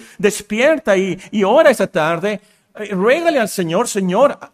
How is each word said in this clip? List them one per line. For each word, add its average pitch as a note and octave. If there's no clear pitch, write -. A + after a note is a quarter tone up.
despierta G#3+
y, F#3
y G#3
ora C#4
esa G3+
tarde. E3+
Eh, G#3
ruégale C#4
al G#3+
Señor, F#3
"Señor, G3+